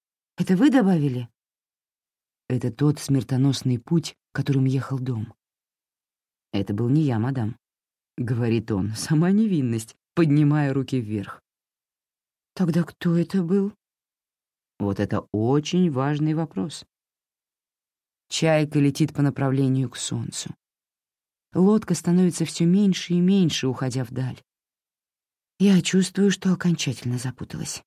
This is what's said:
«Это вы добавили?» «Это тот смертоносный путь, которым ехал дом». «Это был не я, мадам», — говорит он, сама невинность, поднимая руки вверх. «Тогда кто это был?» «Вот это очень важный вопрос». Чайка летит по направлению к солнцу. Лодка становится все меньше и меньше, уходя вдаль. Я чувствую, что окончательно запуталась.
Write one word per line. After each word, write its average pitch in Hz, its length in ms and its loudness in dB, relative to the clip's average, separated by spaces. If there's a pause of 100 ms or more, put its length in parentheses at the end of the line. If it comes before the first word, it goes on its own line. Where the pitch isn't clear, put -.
(380)
«Это 185 180 0
вы 262 140 6
добавили?» 151 580 2 (1200)
«Это 127 240 -2
тот 147 260 0
смертоносный 131 800 0
путь, - 380 -4 (160)
которым 135 320 0
ехал 131 340 -2
дом». 123 360 -6 (1200)
«Это 101 220 -4
был 120 140 -2
не 151 140 2
я, 123 160 0
мадам», — 123 380 -4 (600)
говорит 113 560 -2
он, 104 220 -2
сама 160 360 0
невинность, 156 640 0 (180)
поднимая 147 580 4
руки 131 280 -2
вверх. 104 400 -8 (1120)
«Тогда 170 280 0
кто 170 340 -2
это 170 260 0
был?» 196 300 -2 (1080)
«Вот 101 200 -2
это 101 320 -2
очень 151 600 0
важный 147 440 -2
вопрос». 165 500 -6 (1400)
Чайка 156 500 2
летит 143 360 2
по 147 80 -2
направлению 135 680 0
к - 60 -18
солнцу. - 580 -8 (1000)
Лодка 202 420 2
становится 175 500 2
все 160 200 -2
меньше 185 500 2
и 175 60 2
меньше, 180 460 2
уходя 131 380 -4
вдаль. 127 360 -8 (1200)
Я 190 240 6
чувствую, 190 480 2
что 185 220 0
окончательно 131 640 -2
запуталась. - 680 -10